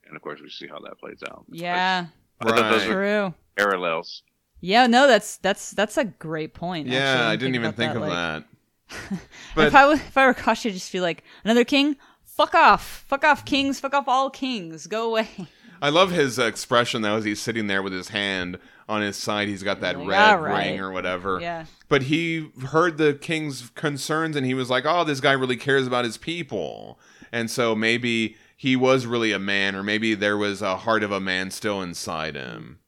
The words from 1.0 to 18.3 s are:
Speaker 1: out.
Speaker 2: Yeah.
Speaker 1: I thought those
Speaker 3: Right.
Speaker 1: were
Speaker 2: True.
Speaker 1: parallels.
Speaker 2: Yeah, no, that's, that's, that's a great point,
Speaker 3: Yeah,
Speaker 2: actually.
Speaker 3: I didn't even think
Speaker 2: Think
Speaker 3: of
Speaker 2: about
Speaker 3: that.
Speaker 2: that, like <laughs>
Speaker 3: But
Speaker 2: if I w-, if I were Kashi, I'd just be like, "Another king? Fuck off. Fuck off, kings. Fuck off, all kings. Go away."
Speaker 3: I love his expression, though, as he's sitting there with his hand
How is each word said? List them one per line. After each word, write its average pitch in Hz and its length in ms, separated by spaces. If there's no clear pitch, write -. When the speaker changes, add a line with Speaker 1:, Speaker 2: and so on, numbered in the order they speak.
Speaker 1:
out. - 180
Speaker 2:
Yeah. 175 580
Speaker 1:
I - 40
thought 226 280
those 214 100
Speaker 3:
Right. 95 80
Speaker 1:
were 208 40
Speaker 2:
True. 202 400
Speaker 1:
parallels. 90 640
Speaker 2:
Yeah, 220 260
no, 247 200
that's, 220 320
that's, - 320
that's 208 260
a 294 80
great 156 480
point, 170 360
Speaker 3:
Yeah, 127 100
Speaker 2:
actually. 131 280
Speaker 3:
I 110 100
didn't 127 180
even 117 180
think 117 200
Speaker 2:
Think - 40
Speaker 3:
of 110 60
Speaker 2:
about 85 420
Speaker 3:
that. - 0
Speaker 2:
that, - 40
like 175 80
<laughs> - 160
Speaker 3:
But 156 140
Speaker 2:
if - 60
I 277 80
w-, 294 180
if - 180
I 269 80
were 247 80
Kashi, 226 340
I'd 202 60
just - 180
be 185 80
like, 170 220
"Another 233 200
king? 285 320
Fuck - 300
off. 262 540
Fuck 277 160
off, 294 220
kings. 277 340
Fuck 277 140
off, 277 140
all 262 200
kings. 185 580
Go 220 200
away." 220 220
Speaker 3:
I 143 80
love 180 220
his 139 280
expression, 120 640
though, 107 140
as 110 80
he's 104 160
sitting 113 260
there 98 160
with 95 100
his 92 160
hand 95 500